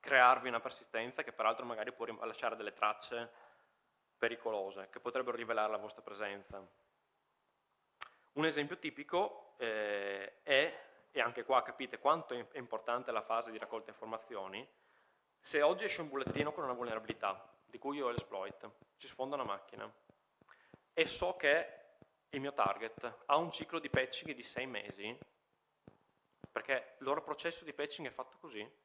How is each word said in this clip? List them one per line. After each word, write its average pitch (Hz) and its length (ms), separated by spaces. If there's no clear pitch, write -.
crearvi 127 480
una 117 120
persistenza 123 600
che 120 100
peraltro 120 340
magari 117 260
può 117 120
rim-, 113 200
lasciare 113 320
delle 104 160
tracce 117 580
pericolose, 98 720
che - 100
potrebbero 123 360
rivelare 110 340
la 107 80
vostra 107 240
presenza. 101 640
Un 151 140
esempio 147 320
tipico, 175 800
eh, 104 840
è, 147 420
e 135 100
anche 117 240
qua 127 180
capite 123 360
quanto 151 360
è, 120 180
è 147 60
importante 120 520
la 113 120
fase 113 280
di 110 80
raccolta 110 320
informazioni, 110 760
se 147 220
oggi 185 220
esce 180 180
un 151 80
bollettino 139 420
con 156 120
una 127 100
vulnerabilità, 110 800
di - 140
cui 139 180
io 139 100
ho 120 40
l'esploit, 101 600
ci 135 100
sfonda 135 260
una 135 100
macchina, 107 460
e 160 140
so 180 300
che 156 440
il 143 100
mio 139 120
target 113 720
ha 143 100
un 165 140
ciclo - 280
di 156 100
patching 135 460
di 123 80
sei 123 240
mesi, 104 520
perché - 460
il 131 60
loro 147 180
processo 165 420
di 156 80
patching 147 360
è - 20
fatto - 280
così 113 300